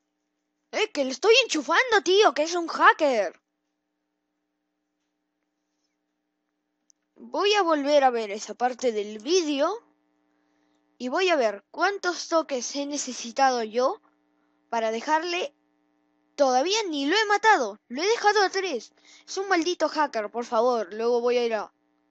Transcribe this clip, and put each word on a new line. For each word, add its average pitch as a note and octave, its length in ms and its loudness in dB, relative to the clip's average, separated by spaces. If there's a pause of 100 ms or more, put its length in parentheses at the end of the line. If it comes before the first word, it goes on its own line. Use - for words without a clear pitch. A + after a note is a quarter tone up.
(720)
¡Eh, G#4+ 200 -2
que C#4+ 140 -2
le C4 60 -2
estoy G#4 240 4 (100)
enchufando, G4 580 2
tío! F#4+ 320 4
¡Que D4 100 0
es E4 100 -6
un E4+ 140 -4
hacker! C4+ 680 2 (3750)
Voy D#4+ 400 -2
a G#4 80 2
volver D4 420 2
a B3+ 60 6
ver A3+ 200 -6
esa G#3 240 -10
parte B3 380 -2
del G#3 280 -6
vídeo. D4+ 520 0 (1300)
Y B3 100 -6
voy F4+ 220 2
a E4 60 4
ver G#3 340 -2
cuántos F4+ 580 -4
toques D#4 480 -2
he C#4+ 80 -4
necesitado C4 800 -2
yo B3 400 -4 (680)
para A3+ 220 -2
dejarle. D#4+ 640 -2 (800)
Todavía D4 540 2
ni C#4+ 180 -4
lo E4 80 0
he G#4+ 120 2
matado. G4+ 520 2 (100)
Lo C4 140 -8
he F#4+ 40 0
dejado G#4 360 2
a F#4 80 2
tres. F4+ 420 -6 (340)
Es - 120 -10
un G4 100 -6
maldito E4+ 400 0
hacker, C4 420 -4
por A#3 140 -8
favor. A3+ 480 0
Luego A#3 280 0
voy B3 180 0
a A#3+ 80 0
ir A3+ 80 -2
a. G3+ 180 -8 (380)